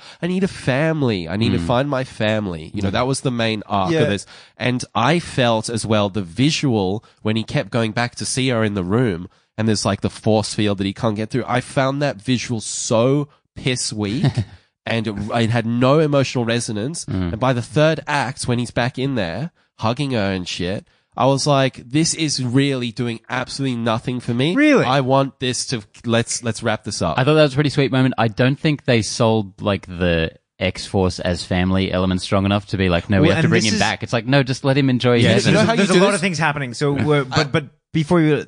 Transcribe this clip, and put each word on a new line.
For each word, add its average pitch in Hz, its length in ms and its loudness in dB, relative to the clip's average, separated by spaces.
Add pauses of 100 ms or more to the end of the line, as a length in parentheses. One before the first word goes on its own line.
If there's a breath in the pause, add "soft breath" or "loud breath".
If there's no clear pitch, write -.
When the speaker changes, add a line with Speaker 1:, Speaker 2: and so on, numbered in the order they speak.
(220 loud breath)
Speaker 1:
"I 170 60 -2
need 185 160 0
a 185 40 0
family. 131 800 0
I 90 80 -4
need 110 160 2
to 92 60 2
Speaker 2:
Mm. 85 80 -2
Speaker 1:
find 131 220 2
my 131 160 -2
family." 104 680 -4
You 101 80 -4
know, 98 60 0
Speaker 3:
Yeah. 95 40 -2
Speaker 1:
that 120 160 0
was 135 140 -2
the 135 100 -2
main 113 340 -2
arc 98 260 0
Speaker 3:
Yeah. 160 100 2
Speaker 1:
of 147 60 2
this. 98 180 -4 (300 loud breath)
And 123 280 -2 (100)
I 127 240 2
felt 120 500 0
as 117 160 -4
well 104 240 2
the 98 140 -4
visual 107 840 0 (180 soft breath)
when 107 120 0
he 110 80 0
kept 101 280 -4
going 113 220 0
back 120 240 -4
to - 80 -8
see 131 260 -2
her 113 120 2
in 104 120 0
the 95 100 -2
room 95 440 0 (300)
and 110 80 0
there's, 107 180 2
like, 98 180 0
the 101 80 -2
force 110 440 0
field 101 240 0
that 98 80 -2
he 98 60 -2
can't 110 240 -2
get 110 140 -6
through. 113 180 -2
I 120 120 0
found 135 420 -2
that 113 200 -4
visual 123 380 -2
so 131 680 0 (280 soft breath)
piss - 360 -4
weak 107 320 -2
Speaker 2:
<laughs> - 640 -4
Speaker 1:
and 110 220 -2
it, 107 60 -4 (200)
it 113 160 2
had 117 160 0
no 127 340 4
emotional 139 440 0
resonance. 117 640 -4
Speaker 2:
Mm. 90 260 -2
Speaker 1:
And 107 80 -6
by 127 120 2
the 120 100 -2
third 156 440 0
act, 135 420 -4
when 120 120 0
he's 120 120 -4
back 127 280 -2
in 135 160 -2
there, 101 340 -4 (260)
hugging 123 360 -2
her 98 200 0
and 92 160 -4
shit. 92 380 -6 (320)
I 120 80 2
was 135 200 2
like, 135 300 2
"This 127 380 2
is 143 300 -2
really 127 480 0
doing 117 280 -4 (100)
absolutely 127 480 -4
nothing 117 420 -2
for 120 140 -4
me." 139 200 0
Speaker 3:
Really? 277 300 4
Speaker 1:
I 131 160 2
want 135 400 0
this 127 280 -4
to, 113 140 -4 (220)
let's, 117 380 0
let's 117 200 -4
wrap 113 220 -2
this - 160 -8
up. 85 180 0
Speaker 2:
I 127 60 2
thought 147 100 4
that 156 80 6
was 135 120 2
a - 20 -8
pretty 139 140 2
sweet 135 200 0
moment. 127 280 2
I 117 100 2
don't 123 320 2
think 151 240 -2
they 120 160 4
sold, 110 640 0
like, 101 240 -2
the 85 460 0 (260)
X-Force 92 640 -2
as 90 240 -2
family 95 480 0
element 92 280 0
strong 98 240 0
enough 101 240 0
to - 80 -4
be 92 140 2
like, 85 180 0
"No, 98 140 2
we 95 60 6
Speaker 3:
Well, 95 80 2
Speaker 2:
have - 60 2
to - 40 4
Speaker 3:
and - 40 2
Speaker 2:
bring - 120 4
Speaker 3:
this 110 100 0
Speaker 2:
him - 40 2
Speaker 3:
is 104 40 0
Speaker 2:
back." 101 220 0
It's 110 100 -8
like, 117 140 -2
"No, 139 160 4
just 127 220 -4
let 135 120 2
him 135 140 4
enjoy 123 260 2
Speaker 1:
Yeah, 120 160 4
Speaker 2:
heaven." - 140 2
Speaker 1:
you - 60 4
know - 60 4
Speaker 3:
There's, 214 80 4
Speaker 1:
how 226 60 2
you 233 60 -2
Speaker 3:
there's 190 120 2
a - 40 2
Speaker 1:
do 180 60 6
Speaker 3:
lot - 60 6
Speaker 1:
this? 302 100 2
Speaker 3:
of 165 40 -6
things 175 180 -2
happening. 143 360 -2
So, 143 240 0
uh, 143 260 2
but, 131 140 -2
Speaker 1:
I 156 60 2
Speaker 3:
but 151 200 -2 (300)
before 160 260 2
you, 151 280 2